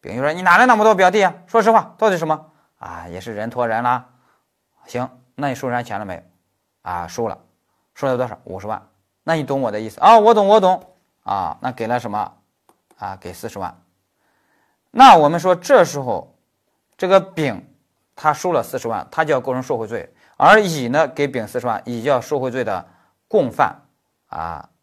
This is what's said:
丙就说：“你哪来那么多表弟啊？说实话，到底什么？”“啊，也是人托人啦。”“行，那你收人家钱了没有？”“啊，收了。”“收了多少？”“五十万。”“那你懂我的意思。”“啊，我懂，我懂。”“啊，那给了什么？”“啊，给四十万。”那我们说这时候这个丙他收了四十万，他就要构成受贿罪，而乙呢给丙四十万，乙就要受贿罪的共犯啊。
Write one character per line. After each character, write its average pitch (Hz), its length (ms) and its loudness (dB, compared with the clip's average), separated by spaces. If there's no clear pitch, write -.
丙 - 140 -14
就 123 60 -6
说 151 120 -2
：“你 175 80 -10
哪 180 160 4
来 233 80 6
那 247 100 6
么 214 80 0
多 220 120 6
表 180 160 4
弟 202 120 2
啊？ 175 100 0
说 175 140 2
实 220 100 4
话， 220 260 2
到 220 120 2
底 180 80 0
什 160 100 -4
么 156 200 -4
？”“啊， 85 280 -16
也 87 140 -14
是 110 140 -12
人 110 140 -8
托 120 180 -4
人 113 160 -4
啦。 123 260 -2
”“行， - 220 -8
那 147 120 -6
你 127 80 -4
收 127 140 -8
人 120 80 -4
家 120 100 -4
钱 101 120 -8
了 107 60 -10
没 92 100 -10
有 85 60 -16
？”“啊， 87 260 -10
收 113 200 -8
了。 - 100 -10
”“收 139 120 -6
了 127 100 -2
多 123 100 -4
少 110 160 -14
？”“五 95 160 -14
十 101 80 -14
万。 107 140 -10
”“那 165 120 -2
你 151 80 -4
懂 135 180 -4
我 117 100 -4
的 104 80 -6
意 110 80 -8
思。 - 140 -16
”“啊， 220 180 8
我 220 140 4
懂， 208 140 2
我 214 120 6
懂。 185 240 0
”“啊， 95 380 -6
那 131 100 -6
给 101 160 -8
了 120 100 -2
什 113 140 -8
么 101 220 -8
？”“啊， 95 220 -12
给 92 100 -14
四 98 160 -14
十 107 120 -12
万。” 90 140 -10
那 240 240 10
我 151 140 4
们 170 100 -2
说 180 160 2
这 180 300 4
时 139 140 -8
候 120 360 -8
这 185 100 -4
个 190 120 6
丙 151 460 -6
他 151 180 0
收 180 180 -4
了 139 100 0
四 - 160 -8
十 120 100 -8
万， 107 220 -8
他 160 140 -4
就 151 100 0
要 135 60 0
构 127 140 -6
成 127 100 -6
受 127 140 -6
贿 113 100 -8
罪， 101 260 -12
而 196 240 6
乙 156 280 -4
呢 147 180 0
给 143 200 -4
丙 123 200 -6
四 127 120 -8
十 120 60 -8
万， 117 200 -4
乙 120 180 -8
就 143 80 -2
要 127 80 0
受 139 200 -6
贿 127 120 -6
罪 127 120 -6
的 98 220 -6
共 202 220 0
犯 - 260 -2
啊。 82 420 -10